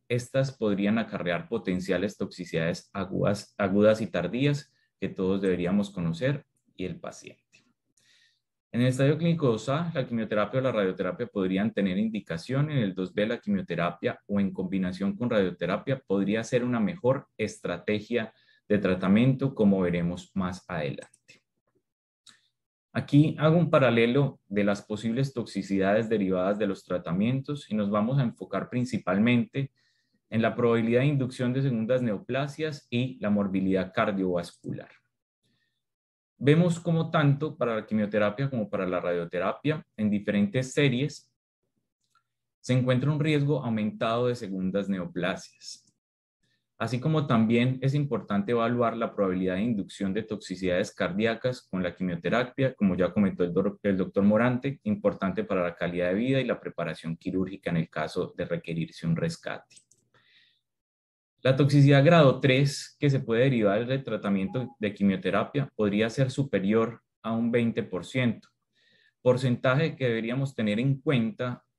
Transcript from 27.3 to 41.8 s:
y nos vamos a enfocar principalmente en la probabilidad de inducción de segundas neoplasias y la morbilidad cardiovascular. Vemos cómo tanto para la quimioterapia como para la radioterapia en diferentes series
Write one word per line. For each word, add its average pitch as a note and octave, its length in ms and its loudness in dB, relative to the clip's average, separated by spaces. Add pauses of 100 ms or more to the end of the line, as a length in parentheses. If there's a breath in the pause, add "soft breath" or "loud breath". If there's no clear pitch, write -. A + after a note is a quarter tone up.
y G#2 40 -2
nos G#2 140 0
vamos A2 300 0
a C3 40 2
enfocar F#2+ 460 -6
principalmente A#2+ 1040 0 (580)
en A2+ 140 0
la A2 100 2
probabilidad A#2 480 2
de C#3 60 2
inducción B2+ 460 -2
de C3+ 100 -2
segundas B2 400 0
neoplasias C#3+ 880 -6
y B2 280 -2
la G#2 120 -2
morbilidad F#2+ 600 0
cardiovascular. F#2+ 1000 -4 (1500)
Vemos E3 380 4
cómo D#3+ 320 0
tanto C#3+ 460 2
para A#2 180 0
la G#2+ 100 -4
quimioterapia G#2+ 640 0
como A2 200 -4
para F#2+ 180 -2
la F2+ 140 -2
radioterapia F2 840 -2 (120)
en G#2+ 120 0
diferentes G#2 640 0
series C#3 580 0 (1300)